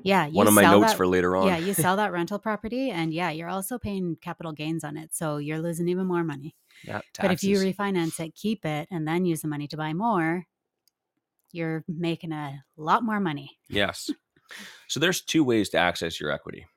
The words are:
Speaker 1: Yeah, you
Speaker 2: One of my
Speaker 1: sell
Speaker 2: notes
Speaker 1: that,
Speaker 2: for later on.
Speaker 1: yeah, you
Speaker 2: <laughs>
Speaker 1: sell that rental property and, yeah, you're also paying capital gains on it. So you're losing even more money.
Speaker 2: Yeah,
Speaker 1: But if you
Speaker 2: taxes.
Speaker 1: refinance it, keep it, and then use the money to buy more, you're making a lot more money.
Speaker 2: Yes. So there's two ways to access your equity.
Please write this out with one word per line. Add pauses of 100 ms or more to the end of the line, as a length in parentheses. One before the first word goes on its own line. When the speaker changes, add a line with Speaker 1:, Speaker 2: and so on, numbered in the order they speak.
Speaker 1:
Yeah,
you
Speaker 2:
One
of
my
Speaker 1:
sell
Speaker 2:
notes
Speaker 1:
that,
Speaker 2:
for
later
on.
Speaker 1:
yeah,
you
Speaker 2:
<laughs>
Speaker 1:
sell
that
rental
property
and,
yeah,
you're
also
paying
capital
gains
on
it.
So
you're
losing
even
more
money. (260)
Speaker 2:
Yeah, (180)
Speaker 1:
But
if
you
Speaker 2:
taxes.
Speaker 1:
refinance
it,
keep
it,
and
then
use
the
money
to
buy
more, (1080)
you're
making
a (140)
lot
more
money. (100)
Speaker 2:
Yes. (800)
So
there's
two
ways
to
access
your
equity. (100)